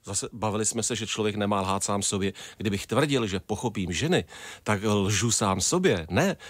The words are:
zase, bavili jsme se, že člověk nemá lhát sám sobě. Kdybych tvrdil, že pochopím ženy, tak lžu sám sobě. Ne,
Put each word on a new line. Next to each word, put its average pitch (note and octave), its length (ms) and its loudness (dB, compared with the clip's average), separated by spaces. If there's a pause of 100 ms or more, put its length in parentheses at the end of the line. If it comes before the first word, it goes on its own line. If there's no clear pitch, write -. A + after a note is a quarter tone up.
zase, - 280 -4
bavili G#2+ 340 0
jsme A2+ 160 -2
se, A#2 140 -2
že G#2+ 100 -4
člověk G#2 300 0
nemá G2+ 240 2
lhát F#2+ 240 0
sám G2+ 180 0
sobě. G2 300 0 (240)
Kdybych G2 300 -2
tvrdil, C3 400 2
že F#2+ 140 -2
pochopím G2+ 520 -4
ženy, C3 320 0 (380)
tak G#2+ 220 0
lžu G#2 460 2
sám G2 300 2
sobě. B2 500 2
Ne, D3 260 2 (140)